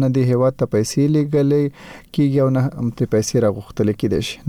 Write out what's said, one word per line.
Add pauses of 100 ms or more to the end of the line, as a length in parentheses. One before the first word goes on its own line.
نه
دې (120)
هیواد
ته
پیسې (140)
لیږلې (500)
کیږي
او
نه
هم
ترې (100)
پیسې (120)
راغوښتلې (120)
کیدای
شي.